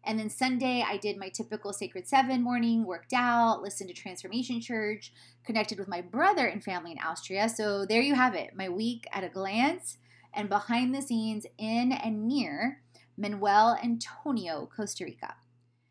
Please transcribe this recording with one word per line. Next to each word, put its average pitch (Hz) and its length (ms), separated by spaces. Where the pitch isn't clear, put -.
And 220 140
then 214 120
Sunday, 254 560
I 220 100
did 202 220
my 190 100
typical 208 460
Sacred 185 340
Seven 262 320
morning, 233 460
worked - 260
out, 240 480
listened 196 300
to 175 40
Transformation 226 680
Church, 220 500
connected 214 340
with 196 100
my 180 120
brother 277 460
and 190 180
family 175 280
in 156 60
Austria. 190 520
So 208 340
there 220 160
you 277 140
have 254 200
it, - 220
my 190 140
week 226 420
at 196 100
a 180 60
glance 226 680
and 208 160
behind 240 460
the 269 80
scenes 220 420
in 233 340
and 220 340
near 226 540
Manuel 208 640
Antonio, 226 920
Costa 202 300
Rica. - 300